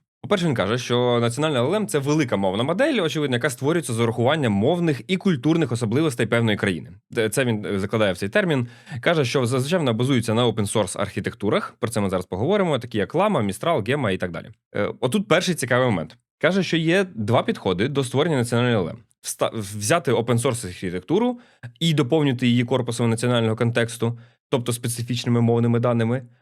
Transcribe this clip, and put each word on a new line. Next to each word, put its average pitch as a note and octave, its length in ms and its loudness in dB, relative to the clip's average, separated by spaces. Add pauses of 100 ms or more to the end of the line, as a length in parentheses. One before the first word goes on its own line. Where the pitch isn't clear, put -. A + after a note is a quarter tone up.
(220)
По-перше, F3 260 0
він C3+ 80 2
каже, G#2 220 0
що B2 440 0
національна C3 380 0
Л A#2+ 60 2
Л F3 100 0
М — G#3 120 -2
це D3 120 0
велика D3 380 0
мовна G2 260 0
модель, G#3 400 0
очевидно, C#3+ 320 -2
яка C3 140 0
створюється C#3 440 -2
з A2+ 60 -2
урахуванням A#2+ 520 2
мовних C#3 560 2
і F#3 100 0
культурних D#3+ 540 2
особливостей B2 540 0
певної A2 320 2
країни. E2+ 340 -2 (400)
Це C3+ 140 0
він, G#2+ 200 -2
е, G2 140 -2
закладає G2+ 340 2
в - 40 -6
цей G2+ 120 -4
термін. D3+ 380 2 (340)
Каже, D#3+ 240 2
що B2+ 200 0
зазвичай C#3 340 0
вона C3 140 2
базується A#2+ 400 2
на A#2+ 140 2
open-source G2+ 540 -2
архітектурах, G2+ 760 -4
про A#2 100 -2
це A2 120 -2
ми G2 80 0
зараз F2+ 160 -2
поговоримо, D#3 540 0
такі A#2 180 -8
як G2 180 -2
Llama, F3 300 2
Mistral, A#2 440 -2
Gemma C3 220 0
і F#2 60 -2
так F2+ 140 -6
далі. - 180 -12 (260)
Е, G#2 240 -2
отут G3 280 -2
перший F3 280 2
цікавий B2+ 300 0
момент. F2 320 -2 (200)
Каже, F3+ 260 2
що E3 140 -2
є E3+ 280 2 (100)
два A2+ 280 2
підходи G2+ 440 -2
до C#3 160 -2
створення B2+ 320 0
національної A#2+ 400 2
Л F2 140 0
М. - 80 -14 (240)
Вста-, - 320 -4
взяти A2 600 -2
open A#2 240 2
source A#2+ 300 -2
архітектуру D3 720 -2 (400)
і E3 140 2
доповнити C#3 540 2
її A#2+ 160 4
корпусом A#2+ 460 0
національного A2+ 460 0
контексту, A#2 640 -2 (300)
тобто B2 240 -2
специфічними A#2+ 680 -2
мовними A#2 380 2
даними, A#2+ 440 0 (180)